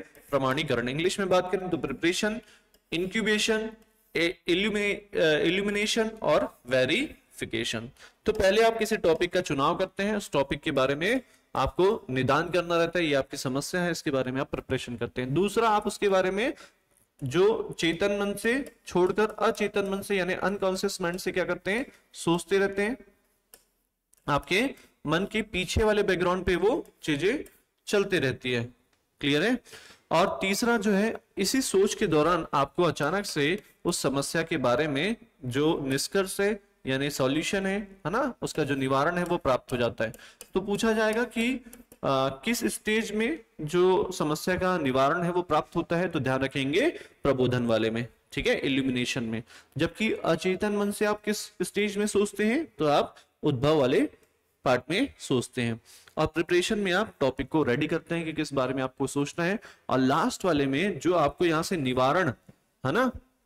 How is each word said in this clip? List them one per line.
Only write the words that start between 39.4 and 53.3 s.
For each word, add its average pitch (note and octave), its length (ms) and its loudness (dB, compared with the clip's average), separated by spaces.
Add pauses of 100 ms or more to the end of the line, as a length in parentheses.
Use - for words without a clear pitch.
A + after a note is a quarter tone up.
हो C3 40 0
जाता A#2 280 0
है। A2 80 -4 (420)
तो F#3+ 60 0
पूछा G3+ 320 0
जाएगा A3 320 2
कि, A#3 400 -2 (400)
आ, C3+ 240 2 (160)
किस A#3 200 -2 (100)
stage G#3+ 380 -2
में A3+ 260 -2 (220)
जो F3+ 520 2
समस्या D#3+ 440 -2
का F#3 220 0
निवारण C#3 440 2
है E3+ 80 0
वो F3 120 0
प्राप्त D#3 340 -2
होता E3+ 200 -2
है, F3+ 120 0
तो E3 120 -4
ध्यान C3 220 0
रखेंगे C#3+ 460 0 (340)
प्रबोधन B2+ 440 2
वाले A2 240 2
में, A#2 160 -2 (260)
ठीक C#3 140 -4
है, F3 120 2
illumination C3 680 -2
में। A2+ 180 -4 (360)
जबकि G#3 340 -2
अचेतन F#3 600 0
मन G3+ 180 0
से G#3 140 -4
आप G#3 180 0
किस G#3 160 -2 (240)
stage G#3 340 -2
में G#3 100 0
सोचते G3+ 380 0
हैं, B3+ 200 0 (140)
तो D#3 80 0
आप D3+ 300 2 (260)